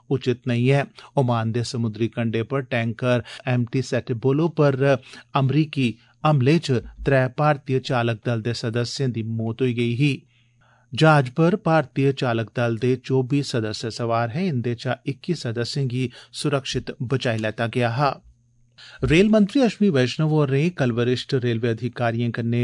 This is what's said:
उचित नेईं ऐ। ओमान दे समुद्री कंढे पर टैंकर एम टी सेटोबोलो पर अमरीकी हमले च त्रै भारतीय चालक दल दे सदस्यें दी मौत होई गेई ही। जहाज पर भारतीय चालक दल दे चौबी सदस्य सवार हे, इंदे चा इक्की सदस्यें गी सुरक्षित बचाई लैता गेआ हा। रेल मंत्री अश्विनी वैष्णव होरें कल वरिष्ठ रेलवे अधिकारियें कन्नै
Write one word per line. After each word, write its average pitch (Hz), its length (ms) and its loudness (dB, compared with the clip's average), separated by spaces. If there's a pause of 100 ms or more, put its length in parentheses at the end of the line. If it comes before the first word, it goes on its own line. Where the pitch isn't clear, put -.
(100)
उचित 127 360 -2
नेईं 123 280 2
ऐ। 139 100 2 (320)
ओमान 117 360 0
दे 120 140 -2
समुद्री 113 460 -4
कंढे 113 320 -2
पर 135 240 -4
टैंकर 117 560 -2 (240)
एम 123 180 0
टी 131 200 -2
सेटोबोलो 135 680 -2
पर 139 280 2 (520)
अमरीकी 139 540 2 (360)
हमले 151 360 4
च 123 240 -2 (180)
त्रै 135 240 2 (100)
भारतीय 135 500 0
चालक 117 400 -2
दल 117 160 -2
दे 117 180 -4
सदस्यें 120 520 -2
दी 110 220 -4
मौत 113 280 -4
होई 127 120 0
गेई 120 220 0
ही। 135 180 2 (800)
जहाज 147 380 6
पर 165 300 2
भारतीय 139 540 2
चालक 117 420 -2
दल 120 220 0
दे 127 200 2
चौबी 131 460 0
सदस्य 110 480 -4
सवार 117 380 -2
हे, 165 180 -4
इंदे 120 280 -2
चा 123 200 -4 (100)
इक्की - 300 -6
सदस्यें 120 520 -4
गी 123 220 -4 (240)
सुरक्षित 139 600 -4 (100)
बचाई 120 340 -2
लैता 110 300 -2
गेआ 120 240 0
हा। 135 220 0 (880)
रेल 160 260 4
मंत्री 214 340 4
अश्विनी 208 280 2
वैष्णव 135 380 2
होरें 147 420 2
कल 147 220 0
वरिष्ठ 120 420 -2
रेलवे 120 340 0
अधिकारियें 117 600 -2
कन्नै 117 340 -2